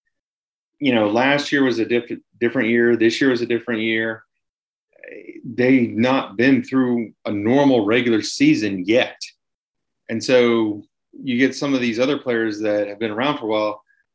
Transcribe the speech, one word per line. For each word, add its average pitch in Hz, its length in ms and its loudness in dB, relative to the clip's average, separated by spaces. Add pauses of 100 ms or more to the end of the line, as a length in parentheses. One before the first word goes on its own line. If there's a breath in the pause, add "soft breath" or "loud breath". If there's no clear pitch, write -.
(800)
you 139 140 0
know, 107 160 2
last 135 420 0
year 139 120 2
was 117 160 0
a 107 60 0
diff-, 117 340 -4 (200)
different 117 300 0
year. 120 260 4
This 113 240 2
year 139 100 4
was 120 120 0
a 113 60 -4
different 117 340 -4
year. 113 420 -4 (1200)
They've 120 480 2
not 117 460 0
been 127 260 4
through 123 500 -2 (120)
a 113 60 -6
normal 120 540 2
regular 113 360 2
season 107 640 0
yet. 110 320 0 (920)
And 113 140 -4
so 117 600 2 (400)
you 123 140 -2
get 135 180 2
some 143 180 -4
of 127 80 0
these 117 180 -2
other 135 180 0
players 113 440 -2
that 104 260 -2
have 104 120 -12
been 110 120 -4
around 131 280 -2
for 117 60 -10
a 107 40 -4
while, 107 340 -2 (320)